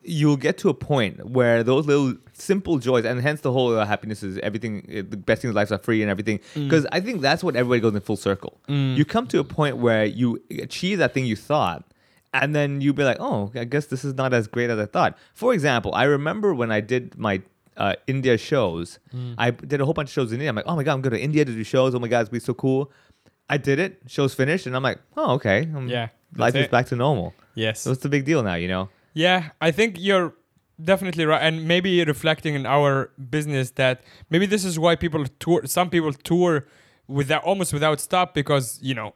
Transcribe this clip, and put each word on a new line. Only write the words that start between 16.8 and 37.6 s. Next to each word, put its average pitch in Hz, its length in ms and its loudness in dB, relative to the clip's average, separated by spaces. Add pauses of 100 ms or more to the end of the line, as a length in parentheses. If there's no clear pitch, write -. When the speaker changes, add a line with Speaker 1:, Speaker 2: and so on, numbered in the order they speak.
Speaker 1:
did 123 360 -4
my, 101 240 -2 (360)
uh, 101 160 0 (140)
India 131 300 2
shows, 90 640 -2 (160)
Speaker 2:
Mm. 123 220 -10
Speaker 1:
I 123 140 2
did 139 300 -4
a 135 40 2
whole 156 80 0
bunch 151 160 -4
of - 40 -18
shows 127 180 -2
in 113 80 -4
India. 151 100 -4
I'm 110 60 -4
like, 107 120 -4
"Oh 175 80 -2
my 147 80 -2
God, 151 120 0
I'm 131 60 -4
going 127 120 0
to 107 160 -2
India 151 160 2
to 127 60 -6
do 113 120 -6
shows. 131 320 2
Oh 123 40 0
my 120 100 -4
God, 120 120 4
it's 104 80 -2
gonna 120 100 -4
be - 60 -12
so 123 80 -2
cool." 135 380 0 (580)
I 143 80 0
did 139 220 0
it. 190 280 -4
Show's 139 260 -2
finished. 147 340 0
And 127 100 -6
I'm 131 60 -4
like, 123 160 -2 (180)
"Oh, 285 200 0
okay. 113 380 2
Um, 131 120 -8
Speaker 2:
Yeah, 120 200 -4 (300)
Speaker 1:
life 120 160 2
Speaker 2:
that's 139 100 2
Speaker 1:
is - 20 2
Speaker 2:
it. - 60 -4
Speaker 1:
back 123 160 4
to 131 80 -4
normal." 120 380 0 (220)
Speaker 2:
Yes. 110 260 -4
Speaker 1:
So - 100 -6
what's 131 120 -2
the 143 60 -4
big 139 160 0
deal 147 180 2
now, 92 120 0
you 85 120 -4
know? 92 220 -2 (260)
Speaker 2:
Yeah, 170 340 0 (100)
I 165 120 0
think 202 260 0
you're 185 360 0 (580)
definitely 180 340 0
right. 151 160 4
And 160 260 0
maybe 180 360 4
reflecting 156 500 0
in 135 140 -4
our 139 420 2 (280)
business 143 340 -2
that 127 300 2 (280)
maybe 175 160 4
this 196 180 0
is 180 140 -2
why 165 180 4
people 160 280 -2 (160)
tour, 165 260 2
some 175 240 0
people 160 240 0
tour 170 540 0 (400)
without, 139 360 0
almost 185 300 0